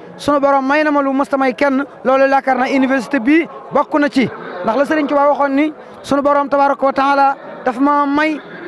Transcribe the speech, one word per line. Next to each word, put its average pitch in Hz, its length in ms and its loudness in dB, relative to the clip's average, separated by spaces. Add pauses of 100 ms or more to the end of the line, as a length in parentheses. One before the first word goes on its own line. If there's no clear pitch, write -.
(160)
"Sunu 285 240 0
borom 277 260 2
may 294 160 2
na 302 80 0
ma 285 100 2
lu 277 120 0
mësta 269 260 -2
may 262 160 0
kenn," 277 300 0 (200)
loolu 269 240 4
yaakaar 262 300 0
na 254 80 0
université 262 540 0
bi 285 260 2 (260)
bokk 285 280 0
na 294 80 2
ci, 247 200 0 (360)
ndax 220 120 0
la 277 80 2
Serigne 311 240 -2
Touba 285 200 2
waxoon 277 260 0
ni, 302 180 0 (300)
"Sunu 285 200 0
borom 285 260 2
tabaraka 277 380 0
wa 269 60 2
taala 277 440 2 (280)
dafa 247 160 -2
ma 285 260 2
may 294 340 0 (280)